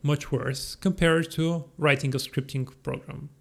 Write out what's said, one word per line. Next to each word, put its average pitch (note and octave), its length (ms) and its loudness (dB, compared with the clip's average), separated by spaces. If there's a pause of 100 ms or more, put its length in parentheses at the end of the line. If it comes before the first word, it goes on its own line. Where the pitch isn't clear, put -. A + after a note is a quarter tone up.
much D3 300 0
worse C3+ 440 -4
compared E3 560 4
to D#3+ 340 0 (120)
writing C#3 380 4
a - 20 0
scripting C3+ 520 -4 (140)
program - 460 -8 (120)